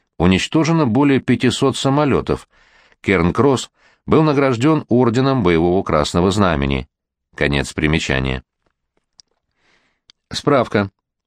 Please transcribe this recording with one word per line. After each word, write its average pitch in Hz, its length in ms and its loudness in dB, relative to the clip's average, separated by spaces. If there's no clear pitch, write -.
уничтожено 147 680 0
более 131 340 0
пятисот 127 580 -2
самолётов. 135 720 -2
Кернкросс 98 720 0
был - 160 2
награждён 139 640 0
орденом 127 540 0
Боевого 87 400 2
Красного 87 480 0
Знамени. 71 580 -2
Конец 71 380 -2
примечания. 67 720 -2
Справка. 113 600 0